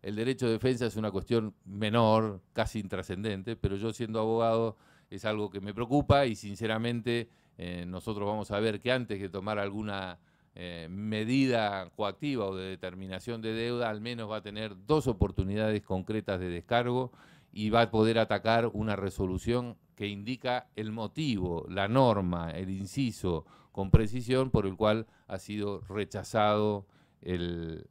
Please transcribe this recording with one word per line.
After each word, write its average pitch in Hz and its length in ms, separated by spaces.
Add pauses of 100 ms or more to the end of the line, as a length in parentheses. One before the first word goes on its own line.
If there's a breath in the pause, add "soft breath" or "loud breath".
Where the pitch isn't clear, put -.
el 104 160
derecho 123 300
de 113 60
defensa 120 340
es 107 100
una 107 140
cuestión 104 440 (100)
menor, 107 760 (120)
casi 110 280
intrascendente, 98 760
pero 98 200
yo 107 160
siendo 110 280
abogado 113 560 (340 soft breath)
es 98 140
algo 107 260
que 98 100
me 101 140
preocupa 139 500
y 117 120
sinceramente, 113 920 (300 soft breath)
eh, 87 280
nosotros 101 400
vamos 104 240
a 104 100
ver 107 200
que 120 120
antes 110 280
de 98 80
tomar 101 300
alguna, 101 600 (360 soft breath)
eh, 87 360
medida 107 1040
coactiva 107 480
o 95 100
de 95 120
determinación 95 760
de 110 140
deuda, 120 340
al 104 140
menos 117 280
va 110 60
a 104 60
tener 104 420
dos 147 220
oportunidades 104 760
concretas 98 580
de 90 100
descargo 120 600 (400 loud breath)
y 107 200
va 113 100
a 117 100
poder 110 280
atacar 110 560
una 107 200
resolución 98 840 (160)
que 104 140
indica 120 680
el 107 160
motivo, 104 760
la 98 180
norma, 98 600
el 90 180
inciso 95 800 (260 loud breath)
con 98 180
precisión 123 600
por 107 160
el 95 100
cual 107 300 (200 soft breath)
ha - 120
sido 101 500
rechazado 104 960 (360 soft breath)
el 87 680